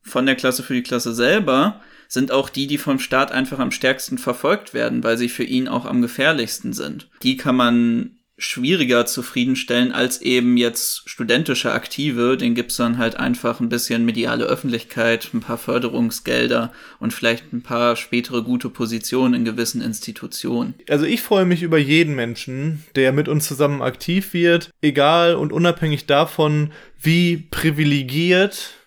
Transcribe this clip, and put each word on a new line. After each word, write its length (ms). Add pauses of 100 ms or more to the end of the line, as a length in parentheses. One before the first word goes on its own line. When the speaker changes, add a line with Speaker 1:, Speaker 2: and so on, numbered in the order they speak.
Speaker 1:
von 240
der 100
Klasse 280
für 100
die 100
Klasse 300
selber, 680 (260)
sind 240
auch 180
die, 180
die 100
vom 220
Staat 320
einfach 280
am 120
stärksten 460
verfolgt 560
werden, 300
weil 140
sie 120
für 140
ihn 240
auch 180
am 160
gefährlichsten 720
sind. 360 (140)
Die 140
kann 180
man 560 (260)
schwieriger 680
zufriedenstellen 880
als 280
eben 360
jetzt 520
studentische 640
Aktive. 640
Den 180
gibt's 220
dann 220
halt 180
einfach 460
ein 80
bisschen 340
mediale 400
Öffentlichkeit, 920
ein 60
paar 180
Förderungsgelder 1160 (260)
und 140
vielleicht 400
ein 100
paar 320
spätere 480
gute 260
Positionen 640
in 120
gewissen 360
Institutionen. 920 (160)
Speaker 2:
Also 160
ich 160
freue 240
mich 180
über 140
jeden 360
Menschen, 680 (120)
der 180
mit 160
uns 180
zusammen 340
aktiv 520
wird, 360 (120)
egal 540
und 180
unabhängig 520
davon, 680 (300)
wie 360
privilegiert 1300 (160)